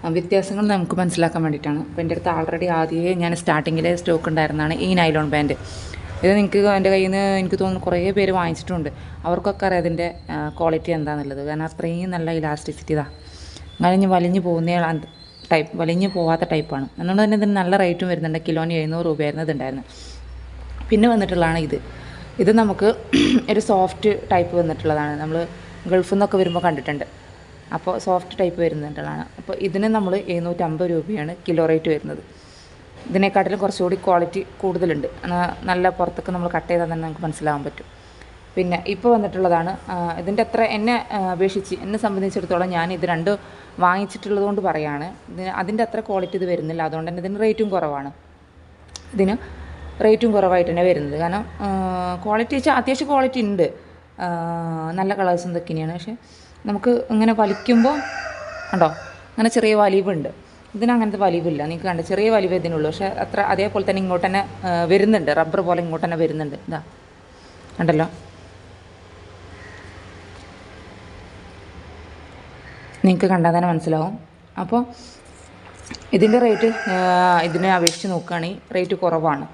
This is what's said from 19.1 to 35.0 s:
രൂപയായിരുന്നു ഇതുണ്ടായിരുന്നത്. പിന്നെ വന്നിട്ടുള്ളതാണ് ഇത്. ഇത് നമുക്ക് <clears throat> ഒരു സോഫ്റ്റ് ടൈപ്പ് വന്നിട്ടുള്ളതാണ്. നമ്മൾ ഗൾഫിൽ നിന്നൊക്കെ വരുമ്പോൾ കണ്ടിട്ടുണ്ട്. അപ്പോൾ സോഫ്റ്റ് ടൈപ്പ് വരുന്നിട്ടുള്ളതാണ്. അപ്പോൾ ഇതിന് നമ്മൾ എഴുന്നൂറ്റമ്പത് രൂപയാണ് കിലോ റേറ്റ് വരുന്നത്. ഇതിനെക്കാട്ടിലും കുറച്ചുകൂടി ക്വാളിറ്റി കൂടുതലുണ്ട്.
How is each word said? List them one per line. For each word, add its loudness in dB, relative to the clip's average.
രൂപയായിരുന്നു -2
ഇതുണ്ടായിരുന്നത്. -6
പിന്നെ 6
വന്നിട്ടുള്ളതാണ് 2
ഇത്. -2
ഇത് 6
നമുക്ക് 4
<clears throat> 4
ഒരു 4
സോഫ്റ്റ് 2
ടൈപ്പ് 2
വന്നിട്ടുള്ളതാണ്. 0
നമ്മൾ -4
ഗൾഫിൽ 2
നിന്നൊക്കെ 4
വരുമ്പോൾ 2
കണ്ടിട്ടുണ്ട്. -2
അപ്പോൾ -4
സോഫ്റ്റ് 0
ടൈപ്പ് 0
വരുന്നിട്ടുള്ളതാണ്. -4
അപ്പോൾ -8
ഇതിന് 0
നമ്മൾ 0
എഴുന്നൂറ്റമ്പത് -2
രൂപയാണ് -4
കിലോ 2
റേറ്റ് 2
വരുന്നത്. -6
ഇതിനെക്കാട്ടിലും 2
കുറച്ചുകൂടി 0
ക്വാളിറ്റി 2
കൂടുതലുണ്ട്. 0